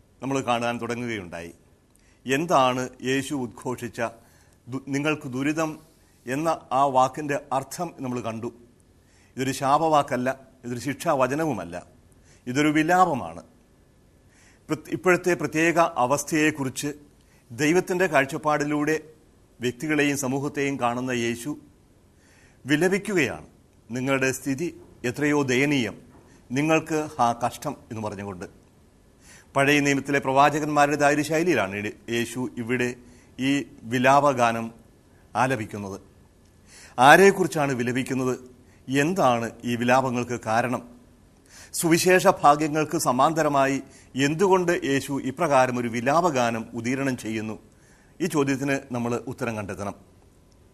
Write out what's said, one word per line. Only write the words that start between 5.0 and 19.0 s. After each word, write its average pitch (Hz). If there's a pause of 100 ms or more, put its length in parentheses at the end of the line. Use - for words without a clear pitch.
ദുരിതം" 151 (560)
എന്ന 143 (240)
ആ 131
വാക്കിൻ്റെ 139 (160)
അർത്ഥം 135 (120)
നമ്മൾ 123
കണ്ടു. 110 (840)
ഇതൊരു 131
ശാപവാക്കല്ല, 139 (360)
ഇതൊരു 120
ശിക്ഷാവചനവുമല്ല, 131 (720)
ഇതൊരു 143
വിലാപമാണ്. 156 (1300)
പ്ര-, 156
ഇപ്പോഴത്തെ 180
പ്രത്യേക 165 (180)
അവസ്ഥയെക്കുറിച്ച് 143 (580)
ദൈവത്തിൻ്റെ 180
കാഴ്ചപ്പാടിലൂടെ 147 (600)